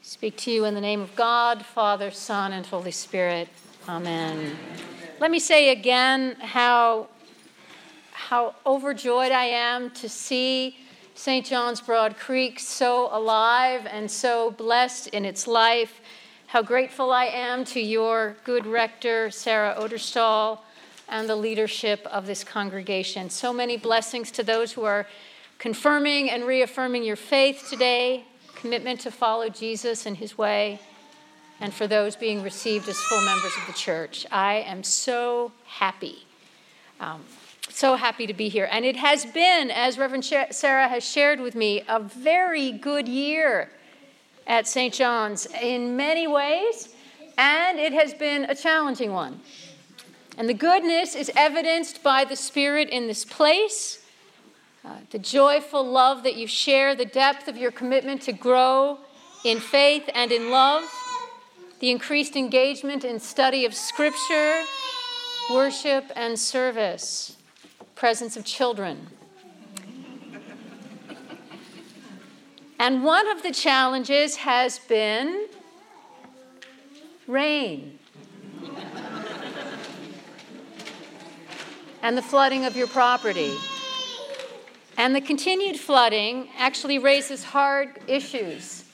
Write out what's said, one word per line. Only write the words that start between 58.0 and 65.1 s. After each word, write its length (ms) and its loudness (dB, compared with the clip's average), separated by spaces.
to 100 -6
grow 640 4
in 140 2
faith 560 4
and 160 0
in 200 0
love, 340 6
the 100 2
increased 460 -2
engagement 680 0
in 140 -6
study 480 0
of 80 -2
Scripture, 880 0